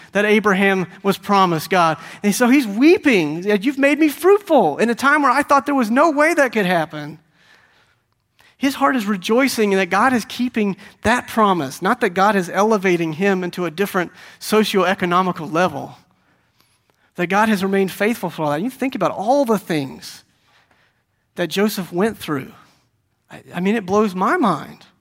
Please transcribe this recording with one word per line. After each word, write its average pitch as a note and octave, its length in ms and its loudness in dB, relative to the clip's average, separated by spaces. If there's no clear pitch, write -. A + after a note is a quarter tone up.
that G#3 140 0
Abraham G3 600 2
was G3 140 0
promised, F#3 540 0
God." E3 260 2
And G3+ 120 0
so B3 140 2
he's C4 180 4
weeping, G#3 760 2
"You've C4+ 160 -2
made C#4 200 2
me D#4 120 2
fruitful C#4+ 680 2
in A3 140 0
a A#3 40 0
time C#4+ 280 0
where C4 100 2
I C#4 100 0
thought C#4 220 2
there C#4+ 100 -2
was B3 160 0
no C#4+ 200 4
way D4+ 240 2
that C#4 180 0
could G#3 140 0
happen." D#3 540 -4
His C4+ 180 -2
heart C#4 200 0
is A3+ 80 -4
rejoicing G#3+ 680 0
in F#3+ 60 2
that F#3+ 120 -2
God A3 240 2
is A3 100 -2
keeping A3 520 -4
that A#3+ 260 0
promise, F3+ 540 0
not G#3 180 0
that A3 100 0
God G3 260 2
is F3+ 120 -2
elevating F3+ 680 0
him F#3+ 300 0
into F3+ 220 -6
a E3 40 -6
different F#3 420 -4
socioeconomical F#3 1120 0
level, C#3+ 460 -4
that F3 100 -2
God G#3 240 2
has G3 120 0
remained G3 300 0
faithful G#3 380 -2
for D#3+ 140 -6
all D3 80 0
that. D3+ 100 -4
You B3+ 80 -6
think B3+ 240 -6
about F3 160 -2
all B3 340 0
the A3+ 140 0
things - 680 -8
that F3 140 -4
Joseph G3 440 -2
went G3+ 240 -2
through. - 360 -8
I, - 120 -20
I F3 40 -6
mean, G3 140 0
it A#3 100 -4
blows G3+ 300 0
my A3 240 -2
mind D3+ 480 -4